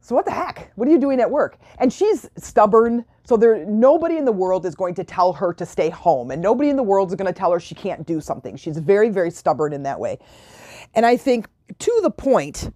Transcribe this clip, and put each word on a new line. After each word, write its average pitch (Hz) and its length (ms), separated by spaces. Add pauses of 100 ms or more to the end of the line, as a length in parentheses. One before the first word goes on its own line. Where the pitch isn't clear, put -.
"So - 140
what 277 100
the 359 60
heck? - 460
What 196 120
are - 20
you 330 80
doing 269 220
at 226 100
work?" 254 280 (200)
And 254 140
she's 403 440
stubborn. 226 680 (200)
So 247 120
there, 214 300
nobody 302 500
in 302 80
the 247 80
world 185 340
is 165 80
going 180 200
to 180 100
tell 180 280
her 175 220
to 170 120
stay 165 240
home. 135 400
And 143 100
nobody 247 300
in 277 60
the 269 60
world 196 280
is 185 60
gonna 185 160
tell 180 200
her 175 60
she 170 160
can't 170 320
do 160 140
something. 123 360
She's 156 220
very, 196 300
very 180 240
stubborn 151 400
in 139 100
that 135 160
way. 107 200 (760)
And 226 100
I 240 120
think 240 320 (320)
to 466 220
the 311 80
point 175 640